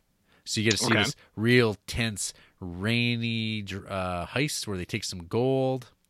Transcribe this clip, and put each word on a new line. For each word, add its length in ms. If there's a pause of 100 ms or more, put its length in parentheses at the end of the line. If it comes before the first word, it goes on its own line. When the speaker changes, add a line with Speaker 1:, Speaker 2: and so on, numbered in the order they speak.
(440)
Speaker 1:
So 160
you 100
get 80
to 60
see 80
Speaker 2:
Okay. 100
Speaker 1:
this 140 (200)
real 380 (120)
tense, 460 (280)
rainy, 1000
dr-, 280
uh, 400
heist 360
where 120
they 60
take 200
some 220
gold. 640 (200)